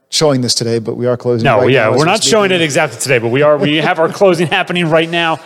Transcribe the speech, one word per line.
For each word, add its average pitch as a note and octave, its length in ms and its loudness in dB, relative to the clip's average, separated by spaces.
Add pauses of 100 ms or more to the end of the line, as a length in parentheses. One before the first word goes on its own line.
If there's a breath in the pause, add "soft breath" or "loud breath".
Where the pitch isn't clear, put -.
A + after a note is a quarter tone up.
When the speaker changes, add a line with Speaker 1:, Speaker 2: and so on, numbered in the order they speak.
Speaker 1:
showing C#3+ 320 0
this A#2 120 -2
today, A#2 260 -2
but A#2 160 -8
we A#2+ 120 -4
are B2 100 0
closing A#2+ 260 -2
Speaker 2:
No, A#2+ 180 2
Speaker 1:
right A#2+ 100 2
Speaker 2:
yeah, C3 140 4
Speaker 1:
now - 40 2
as - 40 0
Speaker 2:
we're B2 60 0
Speaker 1:
we're D#3 60 2
Speaker 2:
not G#3 180 0
showing G#3 260 2
Speaker 1:
speaking. F3+ 120 0
Speaker 2:
it E3 40 0
exactly D3 340 -2
today, C3 180 0
but A2+ 120 -2
we C3 120 0
are. D3 160 4
We D3 200 0
have E3 220 -2
our E3 100 0
Speaker 1:
<laughs> - 40 -10
Speaker 2:
closing F3+ 340 2
happening F3 420 -2
right E3 200 2
now. E3 360 -2